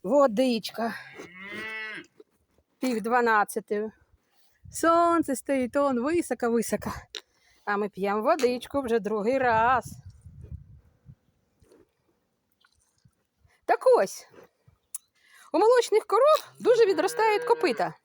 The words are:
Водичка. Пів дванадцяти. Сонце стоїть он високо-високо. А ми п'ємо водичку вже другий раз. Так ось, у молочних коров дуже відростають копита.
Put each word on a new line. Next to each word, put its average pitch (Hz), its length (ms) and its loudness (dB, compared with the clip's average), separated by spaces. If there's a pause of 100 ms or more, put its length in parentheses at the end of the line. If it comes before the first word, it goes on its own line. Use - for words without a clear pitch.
Водичка. 233 880 0 (1900)
Пів 240 220 -2
дванадцяти. 220 880 0 (800)
Сонце 339 640 2
стоїть 262 400 -4
он 269 240 0
високо-високо. 233 960 -2 (720)
А 208 120 -2
ми 208 120 -4
п'ємо 202 320 -4
водичку 262 600 -2
вже 233 180 -2
другий 214 380 -2
раз. 240 480 2 (3750)
Так - 180 0 (140)
ось, - 300 -2 (1300)
у 311 60 2
молочних 453 460 4
коров 554 540 2
дуже 453 260 4
відростають 415 580 0
копита. 392 500 -2 (120)